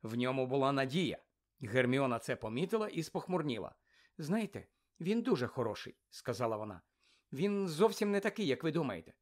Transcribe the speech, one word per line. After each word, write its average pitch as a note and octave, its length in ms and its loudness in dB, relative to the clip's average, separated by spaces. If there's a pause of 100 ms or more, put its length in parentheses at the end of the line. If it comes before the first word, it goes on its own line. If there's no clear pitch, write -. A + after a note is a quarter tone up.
В A2+ 120 -6
ньому B2+ 320 0
була C3+ 260 2
надія. C3+ 460 0 (420)
Герміона B2 580 2
це B2+ 180 -4
помітила F#3+ 520 -2
і E3 140 -4
спохмурніла. D3+ 720 -2 (440)
«Знаєте, F#3 480 -2 (340)
він G#3+ 220 2
дуже C#3+ 240 2
хороший», — A2+ 500 -4 (140)
сказала A2+ 460 -2
вона. G#2+ 240 -8 (520)
«Він G3 360 0
зовсім G3+ 420 2
не G3+ 100 2
такий, G#3 260 -2
як C3 180 0
ви D#3+ 80 2
думаєте. B2 500 -2